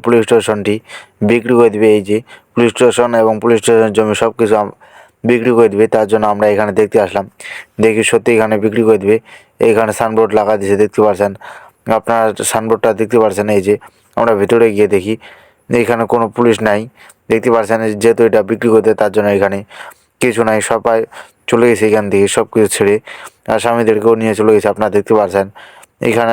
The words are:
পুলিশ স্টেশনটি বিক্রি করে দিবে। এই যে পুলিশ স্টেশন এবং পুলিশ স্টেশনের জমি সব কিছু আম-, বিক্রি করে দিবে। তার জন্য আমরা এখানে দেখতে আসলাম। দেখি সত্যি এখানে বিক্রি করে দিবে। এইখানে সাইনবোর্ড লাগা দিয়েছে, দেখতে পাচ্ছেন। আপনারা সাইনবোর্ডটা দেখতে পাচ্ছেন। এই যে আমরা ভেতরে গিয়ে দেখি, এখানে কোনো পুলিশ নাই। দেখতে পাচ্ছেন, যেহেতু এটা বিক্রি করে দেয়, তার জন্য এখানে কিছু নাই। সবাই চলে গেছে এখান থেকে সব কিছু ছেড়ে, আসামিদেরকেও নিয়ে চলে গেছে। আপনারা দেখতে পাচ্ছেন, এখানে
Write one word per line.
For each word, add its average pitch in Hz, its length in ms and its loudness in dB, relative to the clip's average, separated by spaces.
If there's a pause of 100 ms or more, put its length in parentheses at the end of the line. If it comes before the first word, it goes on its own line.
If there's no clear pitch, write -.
পুলিশ 117 220 2
স্টেশনটি 104 480 0 (560)
বিক্রি 120 280 0
করে 117 160 4
দিবে। 110 220 2
এই 101 120 -2
যে 104 80 -2 (360)
পুলিশ 120 240 0
স্টেশন 120 340 2 (120)
এবং 110 200 0
পুলিশ 117 200 2
স্টেশনের 113 340 2
জমি 107 260 0
সব 113 160 0
কিছু 110 220 0
আম-, 101 140 -6 (500)
বিক্রি 117 320 0
করে 113 160 4
দিবে। 107 220 2
তার 107 180 0
জন্য 107 200 2
আমরা 104 200 -2
এখানে 104 280 -2
দেখতে 107 240 0
আসলাম। 98 200 -4 (580)
দেখি 110 280 2
সত্যি 117 260 0
এখানে 110 180 0 (100)
বিক্রি 110 240 0
করে 107 140 4
দিবে। 104 140 2 (500)
এইখানে 110 320 0
সাইনবোর্ড 110 400 0
লাগা 107 220 0
দিয়েছে, 98 220 -2
দেখতে 107 200 0
পাচ্ছেন। 101 300 0 (640)
আপনারা 113 260 -2 (200)
সাইনবোর্ডটা 113 460 -2 (100)
দেখতে 113 220 -2
পাচ্ছেন। 104 240 -2 (100)
এই 95 60 2
যে 101 120 0 (420)
আমরা 113 240 0
ভেতরে 117 260 2 (100)
গিয়ে 101 180 2
দেখি, 98 200 -2 (560)
এখানে 117 360 0
কোনো 117 180 0 (120)
পুলিশ 120 200 2 (120)
নাই। 104 120 0 (480)
দেখতে 113 260 -2
পাচ্ছেন, 113 240 0 (240)
যেহেতু 113 260 2
এটা 107 120 0 (100)
বিক্রি 117 220 -4
করে 110 140 4
দেয়, 110 140 2
তার 104 140 0
জন্য 104 220 0
এখানে 98 220 -2 (600)
কিছু 117 280 0
নাই। 110 100 0 (120)
সবাই 113 280 0 (480)
চলে 117 220 2
গেছে 107 220 0
এখান 107 200 0
থেকে 98 160 2 (100)
সব 113 160 0
কিছু 107 220 2
ছেড়ে, 101 200 0 (600)
আসামিদেরকেও 113 640 0
নিয়ে 113 180 0
চলে 107 160 2
গেছে। 104 180 2
আপনারা 104 240 -4
দেখতে 104 220 -2
পাচ্ছেন, 98 280 -2 (640)
এখানে 113 240 0